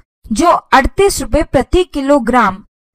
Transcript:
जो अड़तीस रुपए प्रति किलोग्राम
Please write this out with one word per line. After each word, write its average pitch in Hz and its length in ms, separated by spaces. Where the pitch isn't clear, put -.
जो 240 220
अड़तीस 311 760
रुपए 214 220
प्रति 349 400
किलोग्राम 247 800